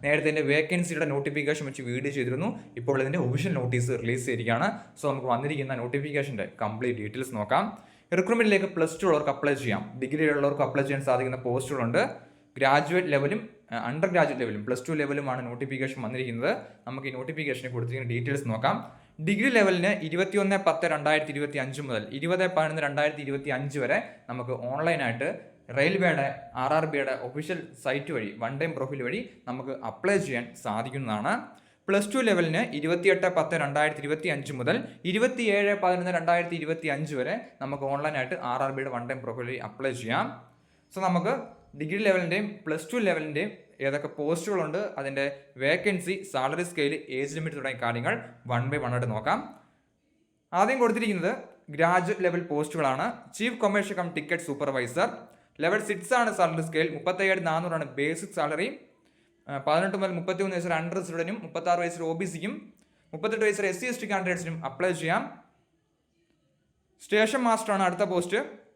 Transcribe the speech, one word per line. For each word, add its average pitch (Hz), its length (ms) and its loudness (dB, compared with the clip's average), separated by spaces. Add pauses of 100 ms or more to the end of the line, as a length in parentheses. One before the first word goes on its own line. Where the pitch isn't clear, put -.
നേരത്തെ 151 260 2
ഇതിന്റെ 143 120 0
വേക്കൻസിയുടെ 156 640 2
നോട്ടിഫിക്കേഷൻ 147 600 -2
വെച്ച് 135 160 -10
വീഡിയോ 127 320 -2
ചെയ്തിരുന്നു. 135 460 -2 (180)
ഇപ്പോൾ 131 240 0
ഇതിന്റെ 139 180 0
ഒഫീഷ്യൽ 123 340 0
നോട്ടീസ് 123 360 0
റിലീസ് 120 360 -2
ചെയ്തിരിക്കുകയാണ്. 117 420 0 (320)
So, 147 100 -2
നമുക്ക് 131 180 -4
വന്നിരിക്കുന്ന 135 480 -2
നോട്ടിഫിക്കേഷന്റെ 139 760 -4 (100)
കംപ്ലീറ്റ് 110 380 -2
ഡീറ്റെയിൽസ് 120 360 -6
നോക്കാം. 127 280 2 (480)
റിക്രൂട്ട്മെന്റിലേക്ക് 196 540 4
പ്ലസ് 165 360 -2
ടു 196 40 0
ഉള്ളവർക്ക് 147 240 4
അപ്ലൈ 143 240 2
ചെയ്യാം. 120 460 -4
ഡിഗ്രി 151 300 2
ഉള്ളവർക്ക് 143 320 2
അപ്ലൈ 131 220 2
ചെയ്യാൻ 135 180 -2
സാധിക്കുന്ന 131 360 0
പോസ്റ്റുകളുണ്ട്. 127 640 0 (560)
ഗ്രാജുവേറ്റ് 147 560 4
ലെവലും, 156 360 0 (220)
ഏഹ്, 117 100 -4
അണ്ടർ 147 260 0
ഗ്രാജുവേറ്റ് 147 340 4
ലെവലും, 107 240 -2
പ്ലസ് 123 240 -2
ടു 165 40 0
ലെവലുമാണ് 139 520 -2
നോട്ടിഫിക്കേഷൻ 131 560 -4
വന്നിരിക്കുന്നത്. 127 560 -2 (300)
നമുക്ക് 135 200 -8
ഈ 131 40 -6
നോട്ടിഫിക്കേഷനിൽ 131 600 -6
കൊടുത്തിരിക്കുന്ന 120 420 -4
ഡീറ്റെയിൽസ് 120 360 -2
നോക്കാം. 123 560 -2 (220)
ഡിഗ്രി 202 220 4
ലെവലിന് 190 380 6
ഇരുപത്തിയൊന്ന് 190 680 2 (120)
പത്ത് 160 180 2
രണ്ടായിരത്തി 151 460 2
ഇരുപത്തിയഞ്ച് 139 500 -4
മുതൽ 113 300 -4
ഇരുപത് 175 440 0
പതിനൊന്ന് 156 260 2
രണ്ടായിരത്തി 147 400 0
ഇരുപത്തിയഞ്ച് 139 580 -4
വരെ 135 180 2 (320)
നമുക്ക് 123 220 -6
ഓൺലൈനായിട്ട് 135 880 -2 (380)
റെയിൽവേയുടെ, 160 580 2 (200)
ആർ 131 180 0
ആർ 156 120 4
ബിയുടെ 135 360 -2
ഒഫീഷ്യൽ 151 460 -6 (160)
സൈറ്റ് 139 300 -2
വഴി, 107 240 -4
വൺ 120 220 -4
ടൈം 160 160 -2
പ്രൊഫൈൽ 131 280 -6
വഴി 190 260 -4 (180)
നമുക്ക് 131 240 -8
അപ്ലൈ 151 460 0
ചെയ്യാൻ 123 460 -2
സാധിക്കുന്നതാണ്. 120 680 -2 (540)
പ്ലസ് 202 260 2
ടു 262 60 2
ലെവലിന് 170 560 2
ഇരുപത്തിയെട്ട് 175 600 4
പത്ത് 165 200 2
രണ്ടായിരത്തി 151 440 2
ഇരുപത്തിയഞ്ച് 143 540 -2
മുതൽ 151 340 0 (180)
ഇരുപത്തിയേഴ് 208 800 2
പതിനൊന്ന് 180 280 2
രണ്ടായിരത്തി 170 440 2
ഇരുപത്തിയഞ്ച് 156 600 -2
വരെ 151 260 -2 (200)
നമുക്ക് 139 220 -6
ഓൺലൈനായിട്ട് 139 580 -2
ആർ 123 220 0
ആർ 135 80 0
ബിയുടെ 135 180 -4
വൺ 120 200 -4
ടൈം 131 120 -4
പ്രൊഫൈൽ 117 240 -6
വഴി 123 120 -6
അപ്ലൈ 131 340 -4
ചെയ്യാം. 120 340 -2 (680)
So, 185 80 -6
നമുക്ക് 180 320 2 (460)
ഡിഗ്രി 156 180 -2
ലെവലിൻ്റെയും 196 680 2
പ്ലസ് 160 280 -2
ടു 247 40 0
ലെവലിൻ്റെയും 165 680 0 (160)
ഏതൊക്കെ 143 260 0
പോസ്റ്റുകളുണ്ട്, 165 680 -2 (200)
അതിൻ്റെ 139 260 -2 (340)
വേക്കൻസി, 180 760 0
സാലറി 139 300 0
സ്കെയിൽ, 156 460 0
ഏജ് 139 260 -4
ലിമിറ്റ് 156 220 -4
തുടങ്ങിയ 131 240 -6
കാര്യങ്ങൾ 120 320 0 (340)
one 120 240 0
by 147 60 4
one 127 140 0
ആയിട്ട് 123 180 0
നോക്കാം. 113 300 2 (1120)
ആദ്യം 226 260 4
കൊടുത്തിരിക്കുന്നത് 220 560 2 (340)
ഗ്രാജുവേറ്റ് 170 540 4
ലെവൽ 175 200 2
പോസ്റ്റുകളാണ്. 147 880 -2
ചീഫ് 226 240 -2
കൊമേഴ്ഷ്യൽ 202 400 2
കം 175 180 -2
ടിക്കറ്റ് 165 280 -2
സൂപ്പർവൈസർ, 139 640 0 (500)
ലെവൽ 185 240 2
സിക്സ് 208 300 -2
ആണ് 233 200 4
സാലറി 165 280 2
സ്കെയിൽ, 160 320 0
മുപ്പത്തേഴ് 185 540 0
നാനൂറാണ് 160 380 0
ബേസിക് 151 520 -4
സാലറി. 160 420 -2 (680)
ആ, 143 80 -4 (100)
പതിനെട്ട് 185 300 4
മുതൽ 190 220 0
മുപ്പത്തിമൂന്ന് 185 360 -2
വയസ്സ് 175 160 -2
വരെ 160 100 2
അണ്ടർ 170 180 -4
റിസർവ്ഡിനും, 170 440 -4
മുപ്പത്താറ് 175 360 0
വയസ്സ് 170 220 -2
വരെ 160 100 -2
ഒ - 20 0
ബി 175 120 -2
സിക്കും, 165 480 -8 (400)
മുപ്പത്തെട്ട് 202 320 0
വയസ്സ് 202 160 2
വരെ 196 80 2
എസ് 175 120 -4
സി 247 40 -4
എസ് 247 160 -2
ടി 208 100 -8
കാൻഡിഡേറ്റ്സിനും 180 540 -2
അപ്ലൈ 185 260 0
ചെയ്യാം. 170 320 0 (1800)
സ്റ്റേഷൻ 220 360 4
മാസ്റ്റർ 226 340 2
ആണ് 190 100 4
അടുത്ത 180 200 2 (100)
പോസ്റ്റ്. 180 280 2 (340)